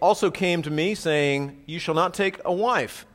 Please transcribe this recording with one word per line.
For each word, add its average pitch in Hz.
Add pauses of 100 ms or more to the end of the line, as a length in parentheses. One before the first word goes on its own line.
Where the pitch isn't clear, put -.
also 190
came 175
to 147
me, 165
saying, 143
"You 165
shall 160
not 175
take 196
a 185
wife, 196 (100)